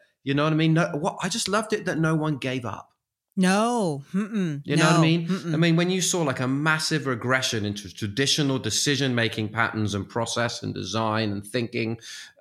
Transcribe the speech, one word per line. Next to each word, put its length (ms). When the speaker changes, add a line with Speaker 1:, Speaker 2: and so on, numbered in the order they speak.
Speaker 1:
you 80
know 120
what 100
I 20
mean? 180
No, 120
what, 240
I 60
just 200
loved 260
it 100
that 140
no 160
one 240
gave 260
up. 220
Speaker 2:
No. 640
Mm-mm. 520
Speaker 1:
You 120
know 80
what 100
I 20
Speaker 2:
No. 60
Speaker 1:
mean? 260
Speaker 2:
Mm-mm. 260
Speaker 1:
I 20
mean, 200
when 120
you 140
saw, 220
like, 160
a 80
massive 580
regression 580
into 240
traditional 720
decision-making 920
patterns 440
and 120
process 560
and 120
design 580
and 140
thinking 520